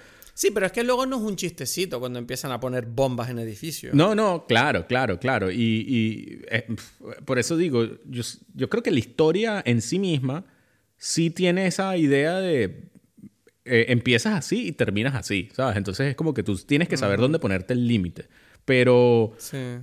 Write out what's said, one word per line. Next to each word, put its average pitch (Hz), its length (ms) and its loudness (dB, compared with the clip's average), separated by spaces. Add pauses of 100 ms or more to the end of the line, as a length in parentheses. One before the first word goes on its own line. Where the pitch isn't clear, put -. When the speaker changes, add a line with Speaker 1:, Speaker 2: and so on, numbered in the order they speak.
(340)
Speaker 1:
Sí, - 180 0
pero 202 140 0
es 180 60 -2
que 233 120 -2
luego 254 220 0
no 262 120 -2
es 220 40 -4
un 214 160 -4
chistecito 170 600 -4
cuando 123 180 -6
empiezan 123 340 -8
a 120 80 -6
poner 127 280 -4
bombas 120 420 -2
en 120 80 -6
edificios. 117 560 -8
Speaker 2:
No, 180 220 6
no, 196 320 0
claro, 117 400 2
claro, 123 320 0
claro. 110 320 0
Y, 113 360 0
y, 113 600 -2
eh, 113 180 -2
pf, - 560 -12
por 131 140 -2
eso 123 180 0
digo, 143 300 2 (200)
yo 123 160 -8
s-, - 180 -12 (160)
yo 127 120 -4
creo 233 140 -2
que 233 80 -2
la 165 80 2
historia 185 680 0
en 120 160 2
sí 165 200 -4
misma 151 440 -2 (540)
sí - 320 -2
tiene 180 380 0
esa 190 300 -2
idea 151 420 2
de, 147 500 -2 (760)
eh, 117 240 4
empiezas 123 440 2
así 202 340 -2
y 165 40 -6
terminas 110 420 0
así, 101 400 -4
¿sabes? 123 240 -2
Entonces 104 320 -2
es 135 60 -4
como 160 180 -2
que 117 80 -4
tú 98 160 -2
tienes 147 320 0
que 156 80 -2
saber 101 220 2
Speaker 1:
Ujú. 120 60 4
Speaker 2:
dónde 156 140 2
ponerte 95 340 -2
el 123 140 2
límite. 98 400 0 (380)
Pero, 123 720 6
Speaker 1:
Sí. - 200 -12 (260)